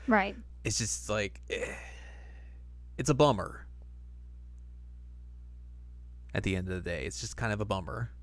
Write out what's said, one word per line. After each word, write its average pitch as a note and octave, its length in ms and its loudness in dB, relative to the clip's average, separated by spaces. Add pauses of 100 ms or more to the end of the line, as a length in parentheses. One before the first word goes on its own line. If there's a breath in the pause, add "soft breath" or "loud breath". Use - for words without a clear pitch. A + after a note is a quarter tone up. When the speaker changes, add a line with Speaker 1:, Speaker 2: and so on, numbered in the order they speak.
Speaker 1:
Right. G#3 300 6 (260)
Speaker 2:
It's A2 140 2
just, - 320 0
like, G#2 400 2
eh, - 260 0 (1200 loud breath)
it's C3 120 4
a D3 40 12
bummer. C3 520 6 (2750)
At G2+ 100 2
the G2 120 6
end F#2 140 2
of F#2 60 0
the F2 140 -2
day, D2+ 160 0
it's - 140 -4
just - 160 -4
kind A#2 160 2
of G#2 80 4
a G#2 60 2
bummer. G#2 580 0